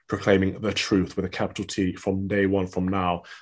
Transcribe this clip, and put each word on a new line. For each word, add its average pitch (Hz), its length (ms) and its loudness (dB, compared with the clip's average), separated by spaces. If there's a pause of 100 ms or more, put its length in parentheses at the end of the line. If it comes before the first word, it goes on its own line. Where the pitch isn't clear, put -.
proclaiming 98 540 2
the 104 120 -2
truth - 440 0
with 92 100 -2
a - 20 -8
capital 98 360 -4
T 92 300 -2
from 95 340 -2
day 98 180 2
one, 95 220 2
from 92 180 -2
now, 90 380 0 (180)